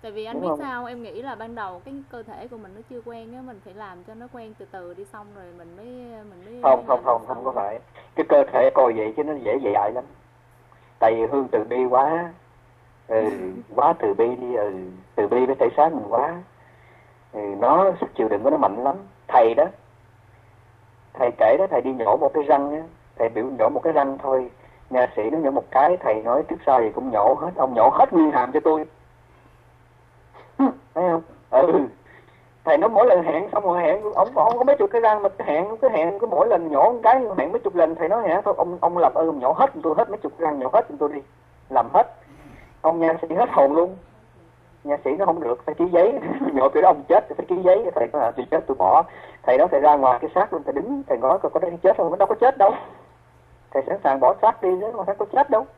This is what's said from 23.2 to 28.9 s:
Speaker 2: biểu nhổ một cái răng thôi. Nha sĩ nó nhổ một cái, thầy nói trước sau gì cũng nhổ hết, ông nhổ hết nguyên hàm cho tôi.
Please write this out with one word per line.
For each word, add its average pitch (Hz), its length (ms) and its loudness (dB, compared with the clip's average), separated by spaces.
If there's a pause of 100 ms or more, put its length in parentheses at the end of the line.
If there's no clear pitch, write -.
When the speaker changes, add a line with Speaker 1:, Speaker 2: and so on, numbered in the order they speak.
Speaker 2:
biểu 113 160 -4 (140)
nhổ - 100 4
một 147 140 -2
cái 165 100 0
răng 135 300 0
thôi. 131 260 -2 (400)
Nha 123 260 2
sĩ 110 140 -2
nó 156 80 -2
nhổ 143 140 -2
một 139 200 -2
cái, 160 260 4
thầy 110 260 -2
nói 127 200 0
trước - 120 -8 (100)
sau 131 160 4
gì 110 140 0
cũng 127 160 -6
nhổ 107 280 4
hết, 180 160 -6
ông 131 180 -2
nhổ 117 200 4
hết - 200 4
nguyên 156 180 4
hàm 127 200 -2
cho 151 80 0
tôi. 156 260 0 (1700)